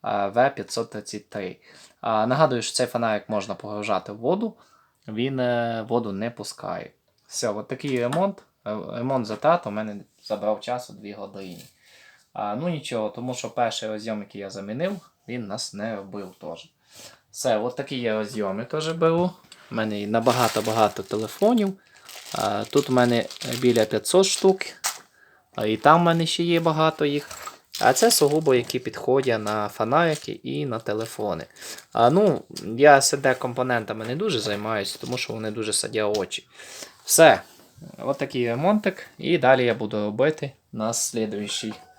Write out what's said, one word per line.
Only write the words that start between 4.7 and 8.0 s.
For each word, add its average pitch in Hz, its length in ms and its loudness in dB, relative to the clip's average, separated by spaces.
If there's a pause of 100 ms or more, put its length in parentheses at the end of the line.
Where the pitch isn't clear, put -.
Він, 127 320 -4
е, 117 480 -2
воду 113 240 0
не 104 180 -4
пускає. 101 600 -10 (360)
Все, - 220 -4
от 104 200 -6
такий 131 320 -4